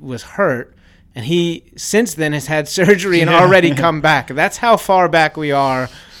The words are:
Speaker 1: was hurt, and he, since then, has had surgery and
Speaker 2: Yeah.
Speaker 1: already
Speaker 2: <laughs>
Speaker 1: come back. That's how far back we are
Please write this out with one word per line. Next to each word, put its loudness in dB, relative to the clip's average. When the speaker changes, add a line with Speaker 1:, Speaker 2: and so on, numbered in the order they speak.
Speaker 1:
was -12
hurt, -4
and -12
he, -2
since -2
then, -4
has -6
had -4
surgery 0
and 2
Speaker 2:
Yeah. 4
Speaker 1:
already 4
Speaker 2:
<laughs> -2
Speaker 1:
come -2
back. 0
That's -4
how 2
far 2
back 0
we -4
are 0